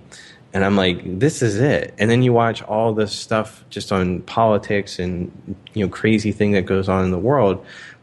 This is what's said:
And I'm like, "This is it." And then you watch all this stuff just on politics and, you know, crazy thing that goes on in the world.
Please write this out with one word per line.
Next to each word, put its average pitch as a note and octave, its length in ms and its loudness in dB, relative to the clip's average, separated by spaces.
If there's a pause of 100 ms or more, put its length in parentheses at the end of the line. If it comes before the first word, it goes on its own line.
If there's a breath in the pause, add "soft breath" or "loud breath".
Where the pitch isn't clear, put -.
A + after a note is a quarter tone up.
(540 loud breath)
And F#2+ 120 0
I'm G2+ 120 2
like, F#2 420 0
"This D3 220 0
is G#2 180 0
it." B2+ 380 0
And G#2+ 120 2
then A#2+ 140 4
you B2 80 4
watch A#2 320 2
all A2 300 0
this G#2 200 -2
stuff - 560 -6
just - 220 -8
on F#2 320 0
politics G#2 760 0
and, F2+ 320 -4 (420)
you G#2 120 0
know, F2 40 0
crazy A2 420 0
thing G#2 200 0
that G2 140 2
goes F#2+ 240 0
on F#2+ 160 2
in F#2 60 0
the F#2 80 -2
world. A#2 460 2 (380 loud breath)